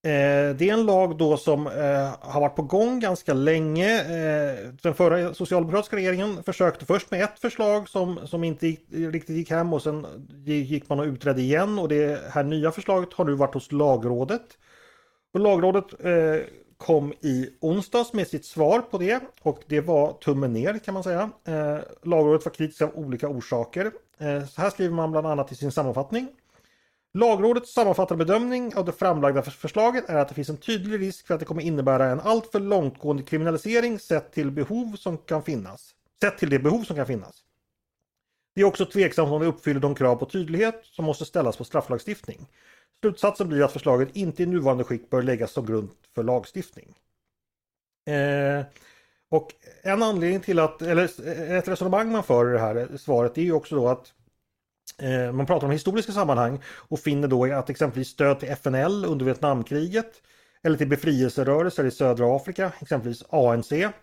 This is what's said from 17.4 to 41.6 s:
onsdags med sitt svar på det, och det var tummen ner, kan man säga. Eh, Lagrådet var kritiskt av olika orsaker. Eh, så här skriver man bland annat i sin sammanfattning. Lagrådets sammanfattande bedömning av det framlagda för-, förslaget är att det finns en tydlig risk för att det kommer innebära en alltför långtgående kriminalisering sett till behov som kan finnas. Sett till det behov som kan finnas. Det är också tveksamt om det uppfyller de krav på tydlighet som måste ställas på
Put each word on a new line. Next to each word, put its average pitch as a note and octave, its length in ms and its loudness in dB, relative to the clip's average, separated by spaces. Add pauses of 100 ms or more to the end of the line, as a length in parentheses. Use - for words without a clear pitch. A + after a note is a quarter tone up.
onsdags G3+ 540 0
med G3 140 -2
sitt - 180 -8
svar D#3+ 340 4
på A#3 180 -6
det, G3 220 0 (220)
och - 260 -2
det D3+ 140 2
var D3+ 320 2
tummen C#3 400 -2
ner, D#3+ 260 -2
kan G#3 140 -8
man F#3+ 100 -6
säga. F#3 260 -2 (180)
Eh, D3+ 300 -2 (260)
Lagrådet D#3 420 4
var E3 60 -4
kritiskt D#3 300 -6
av D3+ 140 0
olika C#3 340 -6
orsaker. C3+ 640 -4 (280)
Eh, C#3+ 260 -4
så C#3 160 -10
här G3 80 0
skriver F3+ 260 -2
man D#3+ 160 -2
bland D#3 160 0
annat C#3+ 240 -2
i C3 40 -12
sin C#3 160 -4
sammanfattning. C#3 560 -2 (840)
Lagrådets A3+ 600 2
sammanfattande F#3 520 2
bedömning A#3+ 500 0
av F#3+ 100 -2
det F3 60 -4
framlagda C#3+ 500 2
för-, C#3 100 -12
förslaget A3+ 580 0
är E3+ 60 -2
att C#3+ 140 2
det C3+ 60 -16
finns C#3+ 140 -6
en D3+ 80 -8
tydlig G#3 420 -4
risk F#3+ 280 -8
för F#3 60 -2
att D#3 60 -2
det D#3 60 -8
kommer D#3+ 160 -6
innebära C3+ 440 2
en C3 140 0
alltför A3 400 0
långtgående D3 640 -2
kriminalisering G3 760 -2
sett - 320 -4
till C#3+ 200 -2
behov G#3 440 -4
som F3 220 -6
kan D#3 260 -4
finnas. G2+ 480 -8 (300)
Sett G#3 160 -2
till D#3+ 120 -2
det C3+ 100 4
behov E3+ 240 2
som F3 120 -8
kan C#3+ 100 -2
finnas. A#2 300 -8 (1200)
Det F#3+ 60 2
är G3 40 8
också F#3+ 200 2
tveksamt F3 460 2
om D3+ 100 0
det E3 60 2
uppfyller D3+ 320 -2
de C#3+ 160 0
krav B2+ 200 4
på B2 100 -6
tydlighet F#3+ 580 -2
som - 220 -8
måste D3+ 200 -4
ställas C3 320 -2
på - 60 -10